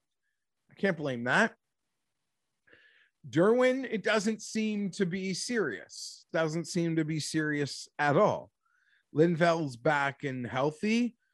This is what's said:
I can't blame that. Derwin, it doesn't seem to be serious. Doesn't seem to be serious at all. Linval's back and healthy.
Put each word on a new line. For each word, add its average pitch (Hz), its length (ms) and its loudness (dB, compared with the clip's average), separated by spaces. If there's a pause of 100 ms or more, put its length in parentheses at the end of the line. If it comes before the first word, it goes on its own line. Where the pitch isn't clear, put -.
(720)
I - 20 -20
can't 185 240 0
blame 131 280 -4
that. 175 280 4 (1800)
Derwin, 247 600 4
it 202 140 -4
doesn't 214 380 0
seem 214 500 -4
to 196 140 0
be 185 280 -4
serious. 160 960 -6
Doesn't 160 340 -2
seem 170 300 -2
to 160 80 0
be 156 160 -4
serious 147 680 -4 (120)
at 147 160 4
all. 151 360 2 (600)
Linval's 165 640 2
back 139 480 0
and 131 240 -6
healthy. 156 720 0 (160)